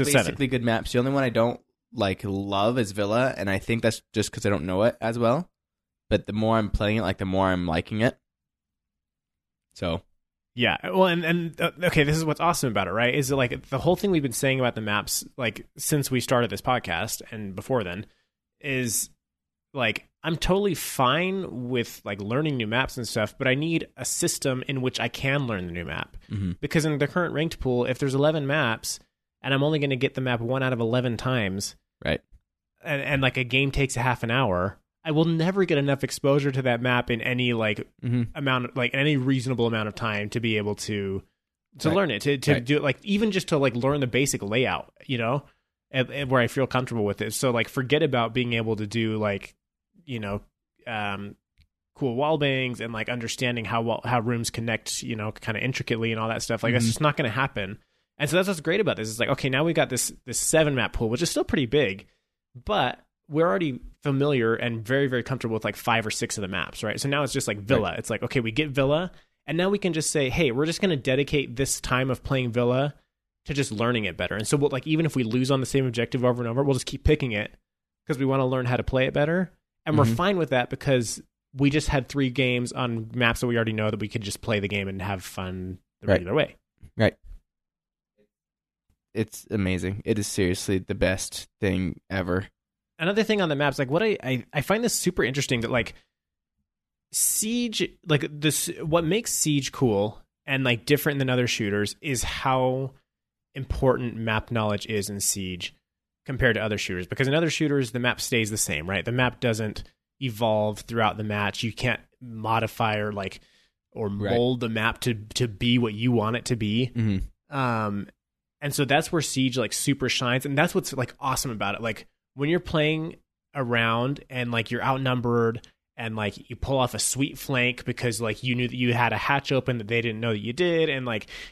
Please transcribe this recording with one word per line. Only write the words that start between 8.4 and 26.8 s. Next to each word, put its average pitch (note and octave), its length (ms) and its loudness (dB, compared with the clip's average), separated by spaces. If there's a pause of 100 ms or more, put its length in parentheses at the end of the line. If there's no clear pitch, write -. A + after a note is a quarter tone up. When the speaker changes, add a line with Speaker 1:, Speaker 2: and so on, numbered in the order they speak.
Speaker 1:
So. E2+ 280 -4 (540)
Speaker 2:
Yeah. A2+ 280 4
Well, F#3+ 240 4
and, E3+ 180 0
and, E3 360 -2
uh, E3+ 100 2 (140)
okay, D#3+ 180 6
this D3+ 140 2
is E3 80 -2
what's D3+ 140 0
awesome D#3+ 300 2
about G2+ 180 0
it, F2 40 -4
right? A#2+ 220 2
Is C3+ 160 0
that, C#3+ 60 0
like, C3 340 0
the C3+ 100 -2
whole E3 160 4
thing G3 160 0
we've E3 100 4
been C3+ 100 0
saying C3 280 0
about B2 160 0
the A2 60 -6
maps, G#2 420 -2 (140)
like, A2+ 300 -6 (100)
since C#3+ 340 0
we B2+ 80 2
started A#2+ 320 2
this G2+ 100 -6
podcast A2 600 -2 (100)
and G#2 240 -10
before A2+ 280 -2
then, F2+ 220 -8 (540)
is, B2+ 500 -2 (640)
like, A#2 340 0 (160)
I'm D#3+ 140 -2
totally F#3+ 380 2
fine D3 960 0
with, A#2+ 360 -2
like, G#2 160 -6
learning C3+ 360 0
new A2+ 100 -2
maps B2 300 -2
and A#2+ 100 -6
stuff, - 300 -2
but C3 100 -2
I B2+ 80 4
need D#3+ 320 -2 (100)
a B2+ 80 -8
system C3+ 600 -2
in C3+ 140 -2
which B2+ 180 -2
I A2+ 80 0
can C3+ 400 0
learn G2 180 -2
the E2+ 80 -6
new F2 120 -6
map. - 320 -8 (120)
Speaker 1:
Mm-hmm. G2+ 220 -2 (100)
Speaker 2:
Because D3+ 240 0